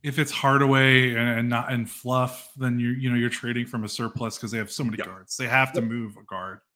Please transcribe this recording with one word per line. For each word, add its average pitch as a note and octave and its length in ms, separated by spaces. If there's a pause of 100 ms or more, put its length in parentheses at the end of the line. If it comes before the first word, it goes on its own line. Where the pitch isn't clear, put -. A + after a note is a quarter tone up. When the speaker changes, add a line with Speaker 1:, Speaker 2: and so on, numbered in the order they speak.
Speaker 1:
if C#3+ 160
it's C#3+ 120
Hardaway C3+ 840
and, A#2 120
and A#2 220
not, A#2+ 220
and A#2 180
Fluff, B2+ 680
then B2 240
you're, A#2+ 140
you C3 160
know, B2 60
you're A#2+ 160
trading A#2+ 340
from A#2+ 180
a G#2 60
surplus A#2 480
'cause G#2+ 140
they A2+ 80
have G#2 120
so - 120
many A2 140
Speaker 2:
Yep. G#2 100
Speaker 1:
guards. F#2 300
They B2+ 100
have C3 260
to B2+ 80
Speaker 2:
Yep. A2+ 80
Speaker 1:
move A2+ 280
a G2+ 60
guard. F#2+ 360 (160)